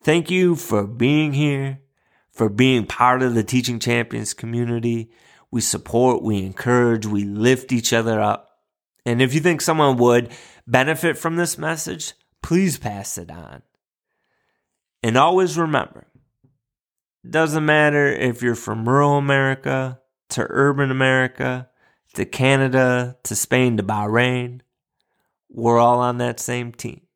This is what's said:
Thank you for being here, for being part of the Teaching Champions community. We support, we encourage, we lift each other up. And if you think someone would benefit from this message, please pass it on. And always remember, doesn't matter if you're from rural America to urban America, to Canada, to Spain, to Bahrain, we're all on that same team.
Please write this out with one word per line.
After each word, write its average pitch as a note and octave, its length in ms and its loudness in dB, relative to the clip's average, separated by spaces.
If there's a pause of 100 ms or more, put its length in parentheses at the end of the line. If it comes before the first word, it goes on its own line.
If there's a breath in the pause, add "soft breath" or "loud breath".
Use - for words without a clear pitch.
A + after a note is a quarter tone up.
Thank E3 280 0
you F3+ 240 2
for G#2+ 320 -2
being C#3 460 0
here, C#3 480 -2 (500)
for A2+ 180 -2
being A#2 380 2
part B2+ 360 2
of B2+ 120 0
the A2+ 100 2
Teaching B2 340 -2
Champions A#2 560 -4
community. A#2 760 -4 (400 soft breath)
We A#2+ 100 -2
support, A#2+ 600 0
we G2+ 220 -2
encourage, A#2 640 0
we G#2 180 -2
lift A#2+ 480 0
each A#2 200 -2
other A2+ 280 0
up. G#2 300 -2 (560)
And A#2+ 160 0
if B2+ 100 0
you D#3 80 0
think E3 200 0
someone D3+ 360 2
would A#2+ 340 4 (360 loud breath)
benefit D3 500 0
from E3 200 -4
this E3+ 200 -2
message, D#3+ 560 -8 (300)
please F3 340 0
pass G2+ 400 -10
it E2+ 140 -14
on. D#2+ 320 -18 (1400)
And A2+ 140 0
always E3+ 400 4
remember, D3+ 500 -4 (1200)
doesn't D#3 360 0
matter D3+ 440 4
if B2 340 -2
you're A#2+ 120 0
from A2 320 -6
rural C#3+ 300 4
America C3+ 840 -2 (300)
to - 200 -4
urban C#3 400 2
America, C3 800 0 (440)
to - 120 -4
Canada, B2+ 960 2
to - 120 -8
Spain, B2+ 440 0
to G#2 40 -2
Bahrain, A#2+ 800 -2 (880)
we're A#2 300 2
all A#2+ 220 6
on B2 180 -2
that A#2+ 220 -4
same A#2+ 320 -6
team. - 300 -14 (140)